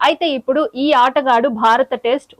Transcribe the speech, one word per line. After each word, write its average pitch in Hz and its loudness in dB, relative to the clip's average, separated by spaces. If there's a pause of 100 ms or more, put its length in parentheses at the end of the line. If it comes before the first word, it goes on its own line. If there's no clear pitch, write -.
అయితే 330 0
ఇప్పుడు 277 -2
ఈ 285 -2
ఆటగాడు 254 2
భారత 233 0
టెస్ట్, 240 -4